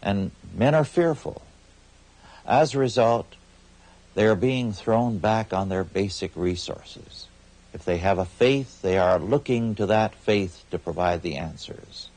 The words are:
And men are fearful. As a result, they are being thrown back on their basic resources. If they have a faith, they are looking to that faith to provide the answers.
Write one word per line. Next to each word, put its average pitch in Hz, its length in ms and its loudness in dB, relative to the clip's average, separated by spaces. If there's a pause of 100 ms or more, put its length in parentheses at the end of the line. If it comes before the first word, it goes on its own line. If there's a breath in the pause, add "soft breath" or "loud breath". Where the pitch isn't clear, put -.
And 98 280 -2 (240)
men 120 200 2
are 156 100 4
fearful. - 580 -2 (1040 loud breath)
As 147 280 2
a 139 40 -2
result, 117 560 2 (800 soft breath)
they 107 120 2
are 110 80 6
being 123 380 0
thrown 113 460 0
back 107 340 0
on 95 160 -2
their 95 160 -2
basic 92 500 -4
resources. - 920 -8 (460)
If 80 120 -16
they 87 140 0
have 92 200 2
a 92 60 0
faith, 131 580 0
they 92 160 2
are 92 200 4
looking 117 580 -2
to 101 100 -2
that 107 280 2
faith 101 560 -2
to 90 80 -6
provide 87 440 -2
the 80 140 -6
answers. - 800 -14